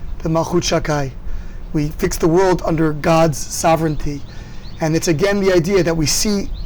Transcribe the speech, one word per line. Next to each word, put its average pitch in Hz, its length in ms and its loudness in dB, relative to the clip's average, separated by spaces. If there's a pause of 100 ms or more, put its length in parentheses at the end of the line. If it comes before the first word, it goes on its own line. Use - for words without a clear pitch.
(200)
the 170 100 -4
Malchut 165 340 0
Shakai. 147 480 -2 (600)
We 151 160 0
fix - 280 -2
the 190 100 2
world 180 380 4
under 160 280 2
God's 160 440 2
sovereignty. 156 840 0 (580)
And 160 160 0
it's 165 140 0
again 196 320 2
the 190 100 2
idea 165 320 4
that 165 120 0
we 156 100 0
see 104 440 0 (160)